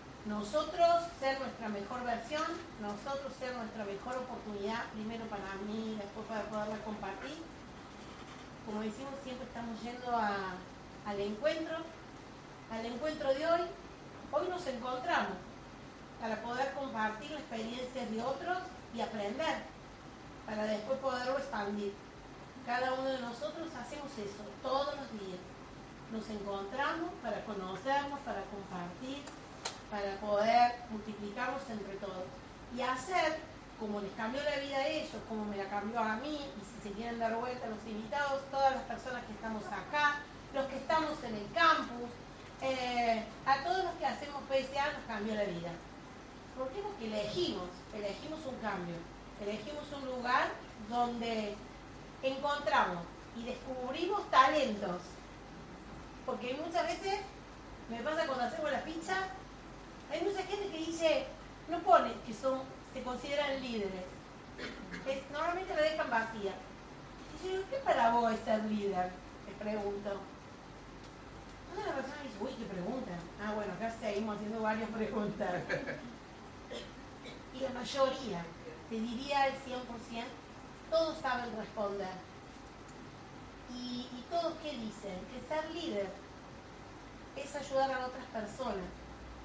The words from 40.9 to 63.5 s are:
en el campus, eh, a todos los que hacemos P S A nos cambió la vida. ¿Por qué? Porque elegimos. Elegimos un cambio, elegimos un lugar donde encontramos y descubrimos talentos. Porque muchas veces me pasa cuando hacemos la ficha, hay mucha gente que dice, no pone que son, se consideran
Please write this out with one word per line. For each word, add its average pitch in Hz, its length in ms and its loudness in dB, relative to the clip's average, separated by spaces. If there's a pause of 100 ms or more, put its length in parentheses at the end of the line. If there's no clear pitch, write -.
en 220 100 -2
el 202 180 -4
campus, 240 580 8 (500)
eh, 247 640 4 (220)
a 277 180 8
todos 370 200 4
los 339 100 0
que 269 120 0
hacemos 277 380 -2
P 269 160 6
S 269 180 0
A 285 140 4
nos 220 140 -6
cambió 220 280 0
la 208 100 4
vida. 170 260 -2 (880)
¿Por 262 120 -2
qué? 403 120 -2
Porque 392 260 -4
elegimos. 180 600 2 (260)
Elegimos 214 520 -4
un 247 100 -2
cambio, 190 380 -2 (460)
elegimos 262 520 -4
un 269 140 -6
lugar 254 420 4 (400)
donde 233 640 2 (680)
encontramos 269 800 4 (320)
y 233 80 -6
descubrimos 262 840 0
talentos. 220 720 8 (1200)
Porque 240 300 -2
muchas 330 320 2
veces 392 340 2 (720)
me 226 80 -2
pasa 302 280 2
cuando 254 180 2
hacemos 294 280 0
la 262 80 2
ficha, 320 360 -2 (960)
hay 311 120 0
mucha 392 200 2
gente 392 260 -2
que 330 100 -4
dice, 320 480 4 (420)
no 339 120 0
pone 269 320 10 (140)
que 233 60 -6
son, 262 300 2 (320)
se 254 80 -2
consideran 269 580 0